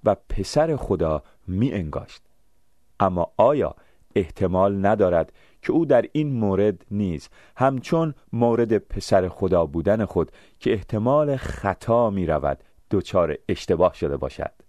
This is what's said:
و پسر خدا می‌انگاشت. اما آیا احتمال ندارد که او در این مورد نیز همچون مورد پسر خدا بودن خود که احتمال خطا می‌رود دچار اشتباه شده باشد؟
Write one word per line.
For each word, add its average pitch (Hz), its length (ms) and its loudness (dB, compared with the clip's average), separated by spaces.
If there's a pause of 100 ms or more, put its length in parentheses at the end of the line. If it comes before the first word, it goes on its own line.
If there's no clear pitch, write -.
و 101 120 2 (120)
پسر 147 480 -2
خدا 80 460 -2 (240)
می‌انگاشت. 90 760 -4 (800)
اما 90 360 0
آیا 117 380 2 (400)
احتمال 95 720 0
ندارد 92 460 2 (300)
که - 100 -4
او 160 140 2
در 123 260 2
این 151 200 -2
مورد 104 580 0
نیز 98 380 -4 (280)
همچون 139 580 0 (180)
مورد 117 460 2
پسر 95 500 0
خدا 87 380 2
بودن 85 380 0
خود 87 280 -2 (260)
که 123 140 0
احتمال 127 640 0
خطا 117 720 -2
می‌رود 78 480 -2 (320)
دچار 87 480 0 (100)
اشتباه 87 460 0
شده 71 220 -4
باشد؟ 67 360 -8 (160)